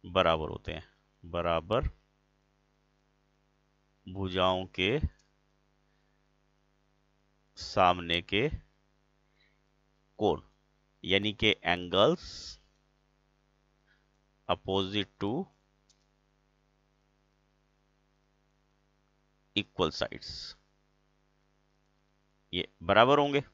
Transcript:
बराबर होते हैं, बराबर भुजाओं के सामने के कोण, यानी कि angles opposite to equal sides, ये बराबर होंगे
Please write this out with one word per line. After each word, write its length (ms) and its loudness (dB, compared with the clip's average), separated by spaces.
बराबर 440 2
होते 240 -10
हैं, 120 -10
बराबर 640 -2
भुजाओं 580 0
के 240 0
सामने 640 2
के 260 -2
कोण, 220 2
यानी 300 0
कि 200 2
angles 560 2
opposite 640 -2
to 100 -2
equal 360 -2
sides, 380 -8
ये 140 -4
बराबर 340 6
होंगे 220 0